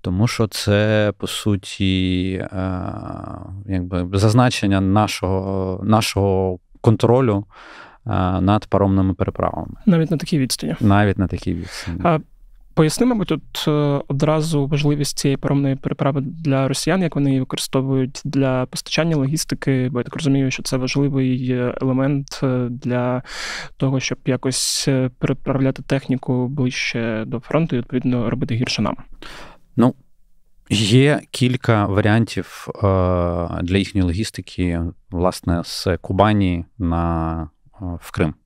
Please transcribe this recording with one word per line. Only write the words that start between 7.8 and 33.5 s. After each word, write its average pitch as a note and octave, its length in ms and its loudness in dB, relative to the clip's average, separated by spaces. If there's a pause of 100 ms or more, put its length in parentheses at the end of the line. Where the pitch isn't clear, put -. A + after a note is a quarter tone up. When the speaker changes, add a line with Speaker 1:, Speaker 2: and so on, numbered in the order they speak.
Speaker 1:
е, A2+ 40 -6 (300)
над G2+ 260 2
паромними F#2+ 480 2
переправами. - 600 -4 (120)
Speaker 2:
Навіть E3 240 4
на E3 60 0
такій D#3 220 -2
відстані. - 420 -2
Speaker 1:
Навіть G2+ 380 4
на F#2+ 80 2
такій F2 280 -4
відстані. E2+ 500 -8
Speaker 2:
А D#3+ 140 4 (560)
поясни, D#3 320 2
мабуть, A3 260 0
от, - 360 -4
е, - 20 2 (380)
одразу D3+ 580 0
важливість D3 520 0
цієї C#3 180 0
паромної C#3 400 0
переправи C#3+ 440 -2
для C3+ 480 0
росіян, D#3+ 340 0
як E3 120 -2
вони C#3+ 160 2
її C3+ 100 2
використовують C3+ 840 -2
для C3 420 0
постачання - 500 -2
логістики, C3+ 760 0
бо A#2+ 60 -2
я A#2+ 60 -2
так - 120 -10
розумію, C3+ 340 2
що - 120 -8
це - 140 -4
важливий, C3 760 0
е, B2 300 0
елемент, C3+ 600 0
е, B2+ 280 0
для B2 520 -2 (540)
того, C3+ 240 0
щоб - 260 -6
якось, - 640 -2
е, C3 300 2
переправляти C3+ 640 0
техніку B2+ 680 -2
ближче A#2+ 800 -2
до A#2+ 140 -6
фронту D#3 360 0
і, - 20 0
відповідно, B2 520 0
робити B2 240 -2
гірше A#2 280 -2
нам. - 140 0 (800)
Speaker 1:
Ну, A#2 180 4 (760)
є B2 500 4 (100)
кілька A#2+ 560 2
варіантів, G#2 840 0
е, - 140 -6 (800)